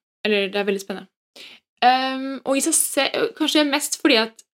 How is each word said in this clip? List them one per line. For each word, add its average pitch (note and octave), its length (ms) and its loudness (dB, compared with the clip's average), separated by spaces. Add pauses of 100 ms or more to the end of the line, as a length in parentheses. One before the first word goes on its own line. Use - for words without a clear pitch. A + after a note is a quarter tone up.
(240)
Eller, G#3 240 0
det G3 80 -8
er G3+ 80 -2
veldig G3+ 200 -2
spennende. F#3+ 240 -12 (760)
Ehm, C4 600 2
og C#4 120 0
i C#4 40 2
seg D#4+ 140 0
se-, - 600 0
kanskje D4+ 340 2
mest C#4+ 340 -4
fordi C4+ 180 4
at, A3+ 220 -6 (140)